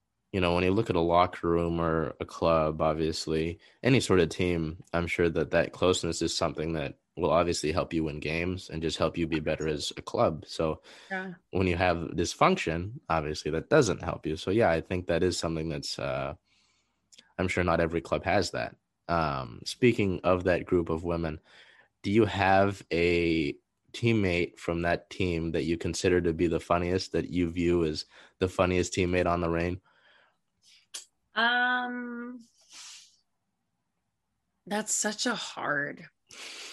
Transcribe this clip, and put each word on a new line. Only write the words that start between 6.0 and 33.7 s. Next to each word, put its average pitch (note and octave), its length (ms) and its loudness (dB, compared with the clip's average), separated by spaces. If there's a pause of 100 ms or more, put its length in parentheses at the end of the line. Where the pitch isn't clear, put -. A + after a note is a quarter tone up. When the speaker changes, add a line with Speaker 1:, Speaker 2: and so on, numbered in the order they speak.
Speaker 1:
is E2 160 -2
something D#2+ 360 -2
that C#2 260 -4 (180)
will D#2+ 140 2
obviously E2 400 2
help D#2 220 -2
you D#2+ 120 0
win D2+ 160 -6
games E2+ 480 -4
and E2 120 -8
just D#2+ 160 -2
help D#2+ 200 0
you E2 100 0
be D#2 140 -2
better D#2 260 -2
as D2+ 300 -4
a - 60 -12
club. F#2 440 -2
So D#2+ 340 -4 (280)
Speaker 2:
Yeah. F#3 240 -8 (180)
Speaker 1:
when F#2+ 160 0
you F2 100 0
have F2+ 200 2 (180)
dysfunction, G#2 840 0 (100)
obviously D2+ 420 -2
that D#2 180 -4
doesn't B2 340 4
help E2 240 -4
you. D#2 100 -2
So, - 140 -4
yeah, G#2 200 4
I E2 100 2
think F2+ 260 -4
that E2+ 160 2
is F2+ 140 2
something E2 320 -4
that's, D2 300 -6
uh, C2+ 360 -4 (1040)
I'm F#2 100 2
sure F2+ 160 0
not E2+ 160 4
every E2 200 0
club E2 240 -4
has F#2 260 2
that. - 260 -6 (320)
Um, C#2 560 -2
speaking A2 580 2
of F2+ 220 2
that F2 200 2
group E2+ 240 0
of E2 160 -2
women, E2 340 -4 (640)
do G2+ 80 -2
you A2 140 6
have G2 640 4
a E2 640 2 (380)
teammate G2 640 0
from E2+ 240 -2
that E2+ 260 0
team E2 440 -2
that D#2 120 0
you E2+ 120 0
consider F2+ 440 0
to E2+ 120 0
be E2+ 140 0
the E2 140 0
funniest, F2 520 -2
that E2+ 180 -2
you F2 200 0
view E2+ 340 2
as D#2 200 -4 (340)
the F#2 100 0
funniest F2+ 440 0
teammate F2+ 340 2
on F2 140 0
the E2+ 80 0
Reign? F2 320 -2 (1500)
Speaker 2:
Um, B3 1120 -2 (2250)